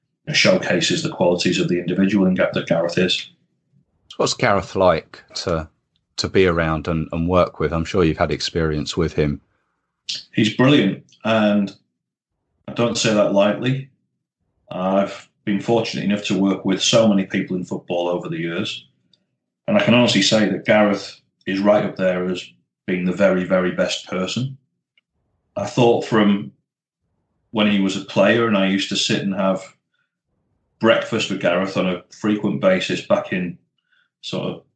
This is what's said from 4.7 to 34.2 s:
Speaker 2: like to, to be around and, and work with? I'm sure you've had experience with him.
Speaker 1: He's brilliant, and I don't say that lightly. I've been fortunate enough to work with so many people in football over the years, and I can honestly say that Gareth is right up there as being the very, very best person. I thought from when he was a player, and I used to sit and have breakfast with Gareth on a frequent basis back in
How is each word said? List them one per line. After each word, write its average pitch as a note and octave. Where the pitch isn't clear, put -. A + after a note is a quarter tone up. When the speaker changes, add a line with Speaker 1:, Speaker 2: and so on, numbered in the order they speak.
Speaker 2:
like F2+
to, E2
to G2
be F#2
around D#2+
and, D#2+
and E2+
work F2+
with? D#2
I'm E2
sure F#2+
you've D#2+
had D#2+
experience D2+
with D#2+
him. D2
Speaker 1:
He's G#2+
brilliant, B2
and G#2
I -
don't A#2
say A2
that G2+
lightly. G#2
I've F#2+
been G2+
fortunate -
enough G2+
to F#2+
work F#2+
with F#2+
so A2+
many G2
people F#2
in F2+
football F2
over F2
the E2
years, E2+
and G#2
I G2+
can A2
honestly A#2
say G#2+
that F#2
Gareth G#2
is G2
right G#2
up -
there F#2
as F#2
being F2+
the F2+
very, F#2
very F2+
best F2+
person. A2+
I G2+
thought A#2
from G2+
when G#2+
he G2+
was G2
a -
player, A2+
and G#2
I G2
used G2
to G2
sit -
and G2
have F#2+
breakfast A2+
with F#2+
Gareth F#2
on F#2
a F2+
frequent G#2
basis F#2
back -
in F2+